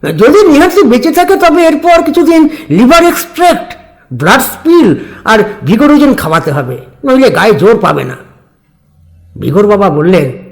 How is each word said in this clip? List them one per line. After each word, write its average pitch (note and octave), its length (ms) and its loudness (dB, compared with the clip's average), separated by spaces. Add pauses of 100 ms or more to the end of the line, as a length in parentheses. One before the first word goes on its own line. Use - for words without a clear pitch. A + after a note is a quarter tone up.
যদি A#3 460 2
নিহাতি F4 340 2
বেঁচে B3 300 0
থাকে F4+ 240 0
তবে F4 260 2
এরপর E4 400 0
কিছুদিন D#4+ 460 2 (220)
লিভার B3+ 340 2
এক্সট্র্যাক্ট, - 720 -2 (360)
ব্লাড E3+ 280 -2
স্পিল D4+ 540 0 (300)
আর A3 140 0 (260)
ভিগোরোজেন C#4+ 500 2
খাওয়াতে D#3 380 -4
হবে, B2+ 260 -6 (260)
নইলে C4 260 2
গায়ে G#3 240 0
জোর G#3+ 240 2
পাবে D3+ 260 -4
না।" C3 120 -12 (1200)
বিঘর G3 300 -2
বাবা G3+ 240 0
বললেন D3+ 420 0 (200)